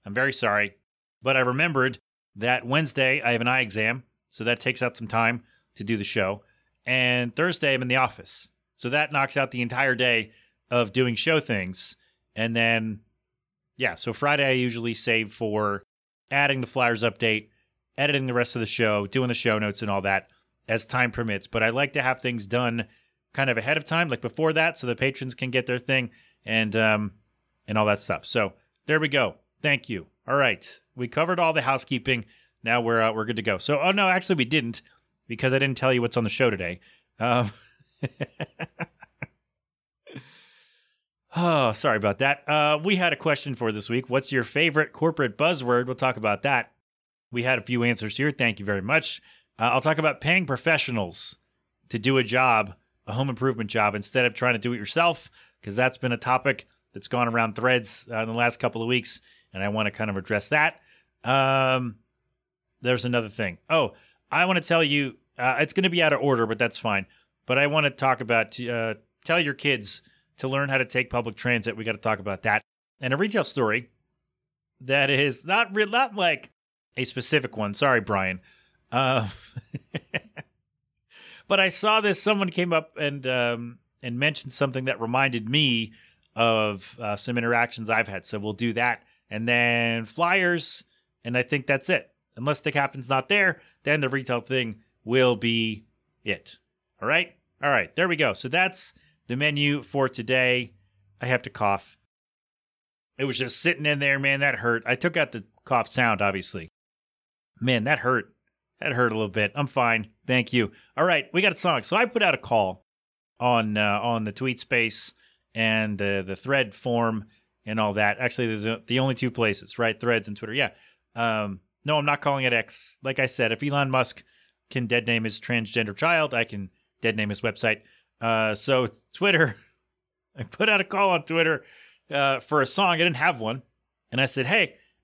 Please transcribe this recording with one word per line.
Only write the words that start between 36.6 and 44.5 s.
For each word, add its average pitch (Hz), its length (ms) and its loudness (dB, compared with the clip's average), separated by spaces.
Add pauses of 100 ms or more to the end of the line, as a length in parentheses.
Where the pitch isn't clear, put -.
Um, 117 320 2 (500)
<laughs> 139 80 -4 (3250)
oh, 160 360 4
sorry 117 240 0
about 101 220 2
that. 139 300 0
Uh, 151 340 2
we 196 140 2
had 175 160 2
a 143 40 0
question 143 380 -2
for 110 180 -2
this 107 180 -6
week. 120 180 -2
What's 131 240 -2
your 127 120 2
favorite 151 480 0